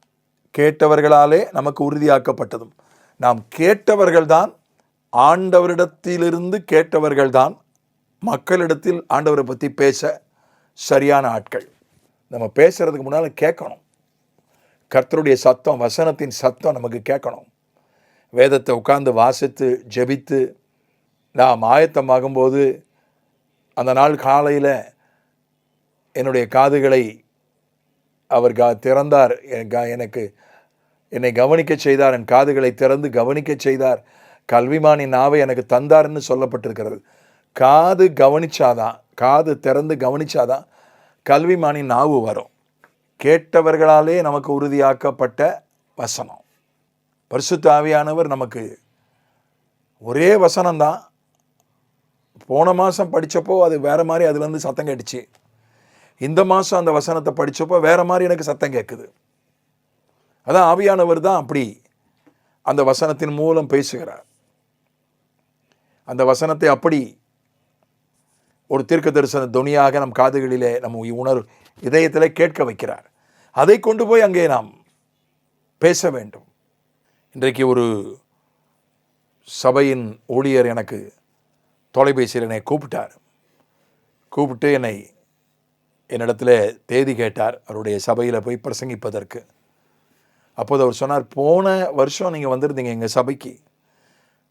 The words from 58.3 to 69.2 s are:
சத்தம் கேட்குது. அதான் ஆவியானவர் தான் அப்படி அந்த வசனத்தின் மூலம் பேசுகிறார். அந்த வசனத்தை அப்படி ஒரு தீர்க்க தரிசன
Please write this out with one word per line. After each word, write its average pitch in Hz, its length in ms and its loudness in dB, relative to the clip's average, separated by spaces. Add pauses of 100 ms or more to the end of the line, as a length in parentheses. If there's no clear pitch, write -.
சத்தம் 147 280 -6
கேட்குது. 117 360 -10 (1400)
அதான் 170 260 2
ஆவியானவர் 180 480 0
தான் 180 200 0
அப்படி 127 420 -6 (800)
அந்த 139 220 0
வசனத்தின் 151 500 -2
மூலம் 156 320 -2
பேசுகிறார். - 580 -6 (1800)
அந்த 127 200 -2
வசனத்தை 156 440 0
அப்படி 139 500 -2 (1500)
ஒரு 135 180 -4
தீர்க்க 165 260 0
தரிசன 139 360 0